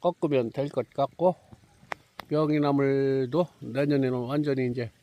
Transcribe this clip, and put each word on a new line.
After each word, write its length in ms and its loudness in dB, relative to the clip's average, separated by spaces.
꺾으면 520 0
될 160 -4
것 220 -6
같고, 440 0
명이나물도 1160 2
내년에는 580 0
완전히 520 -2
이제 200 -6